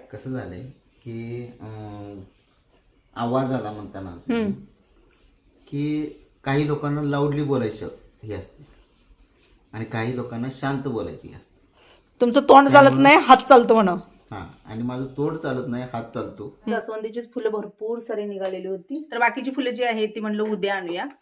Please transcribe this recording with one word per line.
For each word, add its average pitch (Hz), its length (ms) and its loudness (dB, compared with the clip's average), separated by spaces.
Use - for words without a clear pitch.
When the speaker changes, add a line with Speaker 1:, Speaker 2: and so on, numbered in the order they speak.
Speaker 1:
कसं 110 180 -14
झालंय 110 360 -10
की, 117 440 -12
अं, 104 580 -14
आवाज 123 360 -2
आला 113 200 -4
म्हणताना 98 380 -12
Speaker 2:
हम्म. 214 420 -2
Speaker 1:
की 151 440 -4
काही 143 240 0
लोकांना 147 340 -4
लाऊडली 143 420 -2
बोलायचं 117 460 -4
हे 107 100 -10
असते 95 340 -14
आणि 110 120 -8
काही 120 300 -6
लोकांना 117 360 -8
शांत 135 320 -6
बोलायची - 500 -8
असते. - 260 -20
Speaker 2:
तुमचं 240 200 4
तोंड 277 280 10
चालत 277 180 10
Speaker 1:
त्यामुळे 269 160 6
Speaker 2:
नाही, 285 140 10
हात 254 200 8
चालतो 240 360 6
म्हणा. 190 220 4
Speaker 1:
हा, 101 160 -12
आणि 113 180 -10
माझं 127 220 -6
तोंड 151 320 -4
चालत 127 300 -6
नाही, 123 160 -6
हात 117 100 -6
चालतो. - 560 -12
Speaker 2:
जास्वंदीचीच 220 640 -8
फुलं 220 160 -4
भरपूर 214 500 -8
सारी 214 260 -8
निघालेली 190 420 -8
होती, 277 440 -10
तर 233 80 -6
बाकीची 247 320 -2
फुलं 262 180 -4
जी 247 140 -4
आहेत 220 320 -2
ती 226 40 -8
म्हणलं 214 240 -4
उद्या 196 320 -2
आणूया. 180 300 -6